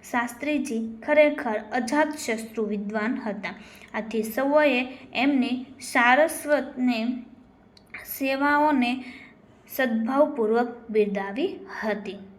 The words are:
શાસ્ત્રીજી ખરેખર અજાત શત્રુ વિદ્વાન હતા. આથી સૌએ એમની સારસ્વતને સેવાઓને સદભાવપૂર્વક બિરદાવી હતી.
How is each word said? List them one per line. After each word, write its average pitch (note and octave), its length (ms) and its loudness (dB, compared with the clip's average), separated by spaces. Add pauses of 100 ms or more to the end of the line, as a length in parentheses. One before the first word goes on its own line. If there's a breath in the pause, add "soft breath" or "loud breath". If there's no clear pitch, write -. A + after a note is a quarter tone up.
(100)
શાસ્ત્રીજી B3 960 -4
ખરેખર D4 540 4 (120)
અજાત D4 440 0
શત્રુ A3+ 480 -4
વિદ્વાન G#3 640 -2
હતા. G3 280 -8 (400 loud breath)
આથી A3 280 -4
સૌએ C4+ 640 2 (280 loud breath)
એમની B3+ 520 0 (140)
સારસ્વતને B3+ 1400 2 (920)
સેવાઓને C4+ 840 2 (720 loud breath)
સદભાવપૂર્વક A#3+ 1120 2
બિરદાવી G3+ 680 0 (240)
હતી. G3+ 360 -6 (200)